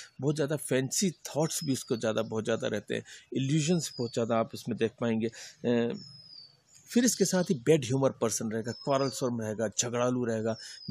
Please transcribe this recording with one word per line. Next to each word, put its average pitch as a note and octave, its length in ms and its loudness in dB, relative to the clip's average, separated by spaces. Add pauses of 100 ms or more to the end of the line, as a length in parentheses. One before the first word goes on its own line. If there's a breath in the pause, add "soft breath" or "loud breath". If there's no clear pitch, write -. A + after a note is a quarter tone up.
(220 loud breath)
बहुत D3 140 0
ज़्यादा D3+ 200 0
fancy C3+ 560 0
thoughts - 520 -2
भी C3+ 100 0
उसको A#2+ 240 -2
ज़्यादा, A2+ 240 0
बहुत A2 220 -2
ज़्यादा A2+ 240 0
रहते A2+ 280 -2
हैं, A#2 80 -4 (300 loud breath)
illusions D3 640 2
बहुत A#2+ 160 -4
ज़्यादा A#2 220 2
आप A2+ 180 2
उसमें A#2 240 -6
देख A2+ 140 0 (100)
पाएंगे। A2+ 260 0 (380 loud breath)
अ, A#2+ 280 2 (960)
फिर B3 160 4
इसके G3+ 200 2
साथ F3+ 180 2
ही E3+ 120 0
बैड C#3 300 4
ह्यूमर C3+ 240 2
पर्सन A2+ 420 -2
रहेगा, A2+ 200 -4
क्वारलसम C3 720 0
रहेगा, G#2+ 260 0
झगड़ालू B2 580 0
रहेगा। A2 320 0 (340 loud breath)